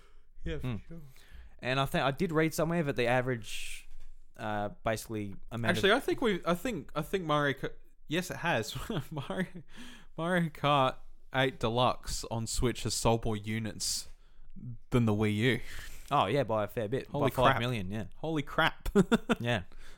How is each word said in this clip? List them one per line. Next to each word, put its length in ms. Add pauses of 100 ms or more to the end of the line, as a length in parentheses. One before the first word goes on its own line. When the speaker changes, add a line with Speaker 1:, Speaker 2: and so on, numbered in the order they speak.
(440)
Speaker 1:
Yeah, 140
for 100
Speaker 2:
Mm. 180
Speaker 1:
sure. 120 (640)
Speaker 2:
And 160
I 60
think 200
I 60
did 220
read 220
somewhere 300
that 120
the 100
average, 800 (520)
uh, 320 (120)
basically 520 (160)
amount 260
Speaker 1:
Actually, 140
Speaker 2:
of 80
Speaker 1:
I 20
think 220
we, 240
I 80
think, 400
I 80
think 220
Mario 280
Ka-, 160 (400)
yes, 220
it 80
has. 360 (200)
<laughs> 160
Mario, 360 (720)
Mario 320
Kart 460 (400)
eight 260
Deluxe 720
on 160
Switch 380
has 100
sold 320
more 100
units 720 (800)
than 160
the 100
Wii 200
U. 260 (500)
Speaker 2:
Oh, 160
yeah, 180
by 200
a 20
fair 220
bit. 200
Speaker 1:
Holy 200
Speaker 2:
By 60
Speaker 1:
crap. 200
Speaker 2:
five 60
million, 300
yeah. 140 (120)
Speaker 1:
Holy 260
crap. 460 (260)
<laughs> 260
Speaker 2:
Yeah. 220 (360)